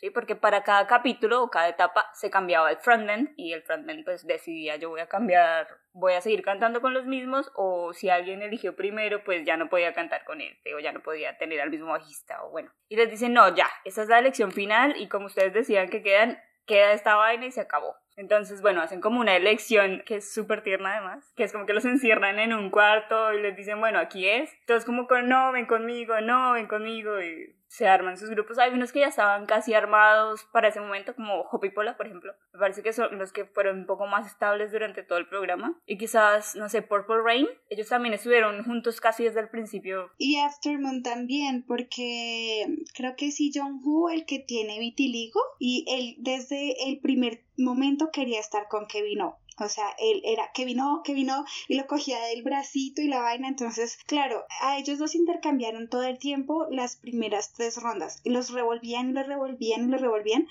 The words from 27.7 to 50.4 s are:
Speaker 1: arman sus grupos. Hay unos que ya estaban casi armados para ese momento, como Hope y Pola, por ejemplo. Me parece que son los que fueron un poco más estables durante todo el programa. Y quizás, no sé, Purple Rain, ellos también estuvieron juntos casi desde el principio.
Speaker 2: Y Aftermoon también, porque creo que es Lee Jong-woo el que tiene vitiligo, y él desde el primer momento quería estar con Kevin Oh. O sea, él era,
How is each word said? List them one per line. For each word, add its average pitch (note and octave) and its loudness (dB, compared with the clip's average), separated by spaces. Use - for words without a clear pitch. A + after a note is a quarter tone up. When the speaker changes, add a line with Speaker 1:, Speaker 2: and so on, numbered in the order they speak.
Speaker 1:
arman F#3 4
sus G#3+ -12
grupos. A3 -2
Hay B3+ 4
unos B3 -2
que C#4+ 2
ya C#4+ 4
estaban G#3 2
casi A3 2
armados G#3+ 6
para A3 6
ese G#3 -4
momento, G3+ -8
como G#3 -4
Hope G#3+ -2
y F#3+ -2
Pola, G#3+ -4
por - -8
ejemplo. G3 -16
Me F3+ -6
parece G3 0
que A3 -2
son A3+ -2
los F#3+ -8
que G3+ -6
fueron G3 -2
un F3+ -14
poco G3 -2
más G3+ 0
estables G#3 -2
durante G#3 -6
todo F3 -2
el E3+ -8
programa. G3 -4
Y G3+ -6
quizás, G#3+ 4
no G#3 -8
sé, G#3 -2
Purple G#3+ 0
Rain, A#3+ 4
ellos G#3 -8
también A#3+ 0
estuvieron G#3+ 2
juntos A#3 -4
casi A3+ 2
desde A3 0
el G#3+ -4
principio. F#3+ -8
Speaker 2:
Y C#4+ 0
Aftermoon C#4+ -4
también, B3 -4
porque A#3 -6
creo B3+ -6
que C#4+ -4
es C#4+ -4
Lee D4 0
Jong-woo C#4 -2
el D#4+ -4
que C4+ -6
tiene A3 -6
vitiligo, A#3 -2
y B3 0
él B3 -6
desde C4 -4
el C4+ -6
primer B3 0
momento C4+ 0
quería A#3+ -4
estar G#3+ -6
con G#3+ -6
Kevin G#3 -4
Oh. - -8
O G#3 -4
sea, G#3 -6
él A3 2
era, A3 -2